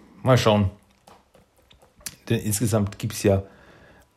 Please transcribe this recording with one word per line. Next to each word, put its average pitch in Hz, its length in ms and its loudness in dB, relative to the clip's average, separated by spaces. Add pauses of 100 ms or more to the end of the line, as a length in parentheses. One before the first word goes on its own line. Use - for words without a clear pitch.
(220)
Mal 123 160 4
schauen. 104 320 2 (1600)
Denn 117 100 -2
insgesamt 104 640 -2
gibt's - 240 -8
ja, 98 180 2 (760)